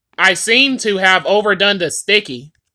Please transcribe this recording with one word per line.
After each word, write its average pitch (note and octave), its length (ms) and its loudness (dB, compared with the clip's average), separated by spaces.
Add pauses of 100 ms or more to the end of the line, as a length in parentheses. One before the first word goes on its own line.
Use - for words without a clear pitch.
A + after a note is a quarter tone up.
(200)
I F#3 160 2
seem B3+ 420 0
to G#3 200 -2
have F#3 280 2
overdone G3 540 0
the E3 100 -2
sticky. D3+ 640 -4 (220)